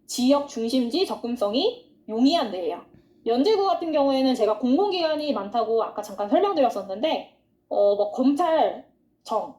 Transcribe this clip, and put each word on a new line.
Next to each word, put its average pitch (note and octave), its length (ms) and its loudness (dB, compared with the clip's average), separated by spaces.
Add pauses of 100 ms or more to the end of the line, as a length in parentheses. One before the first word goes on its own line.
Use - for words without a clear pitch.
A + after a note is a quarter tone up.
지역 C#4 420 2
중심지 A#3+ 580 -2
접근성이 D4 840 -4 (160)
용이한 B3+ 440 2
데예요. F3 300 -6 (440)
연제구 E4+ 400 2
같은 E4+ 260 -2
경우에는 C4+ 420 2
제가 G#3+ 260 0
공공기관이 D#4 720 0
많다고 A3 500 -2
아까 - 180 -8
잠깐 G3+ 280 -6
설명드렸었는데, C4 1080 0 (300)
어, G3+ 280 2
뭐, G#3 160 0
검찰청, C4 1500 -2